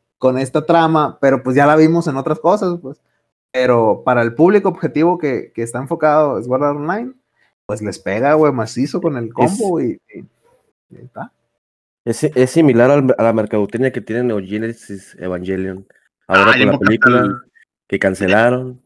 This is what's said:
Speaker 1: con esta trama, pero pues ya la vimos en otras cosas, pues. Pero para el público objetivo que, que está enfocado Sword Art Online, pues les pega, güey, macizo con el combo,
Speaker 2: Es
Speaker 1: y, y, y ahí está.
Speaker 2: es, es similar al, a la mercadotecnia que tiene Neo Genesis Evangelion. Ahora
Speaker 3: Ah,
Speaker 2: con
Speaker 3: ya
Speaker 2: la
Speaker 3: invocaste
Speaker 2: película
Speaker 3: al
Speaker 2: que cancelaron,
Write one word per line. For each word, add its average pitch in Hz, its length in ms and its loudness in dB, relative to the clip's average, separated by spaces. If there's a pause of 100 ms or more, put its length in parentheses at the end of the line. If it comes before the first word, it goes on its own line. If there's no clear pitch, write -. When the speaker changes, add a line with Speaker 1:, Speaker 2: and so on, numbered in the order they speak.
(180)
Speaker 1:
con 127 200 0
esta 143 280 -2
trama, 160 540 2
pero 131 240 0
pues 131 100 -2
ya 143 120 4
la 151 100 4
vimos 165 320 2
en 135 80 -4
otras 151 240 -4
cosas, 180 420 0
pues. 135 180 -16 (520)
Pero 120 520 2
para 123 180 2
el 117 120 -2
público 196 360 4
objetivo 170 480 -2
que, 135 360 -6
que 117 80 -6
está 120 160 -8
enfocado 151 640 0
Sword 127 220 -2
Art 143 120 -2
Online, 202 360 -6 (520)
pues 107 160 -8
les 101 200 -8
pega, 117 340 0
güey, 156 180 2
macizo 127 480 -6
con 165 160 -4
el 113 160 -8
combo, 185 460 -2
Speaker 2:
Es 135 80 -2
Speaker 1:
y, 107 140 -6 (120)
y, 101 60 -16 (720)
y - 60 -20
ahí - 80 -20
está. - 280 -18 (720)
Speaker 2:
es, 120 200 -4
es 127 260 2
similar 131 400 4
al, 135 260 2
a 107 60 0
la 113 100 2
mercadotecnia 110 600 -2
que 120 80 -8
tiene 113 240 -6
Neo 110 200 -2
Genesis 104 760 -10
Evangelion. 92 640 -6 (400)
Ahora 95 160 2
Speaker 3:
Ah, - 40 4
Speaker 2:
con 120 80 4
Speaker 3:
ya 131 40 0
Speaker 2:
la 127 60 2
Speaker 3:
invocaste 95 220 2
Speaker 2:
película 117 340 2
Speaker 3:
al 101 220 -4 (440)
Speaker 2:
que 98 120 -4
cancelaron, 117 880 0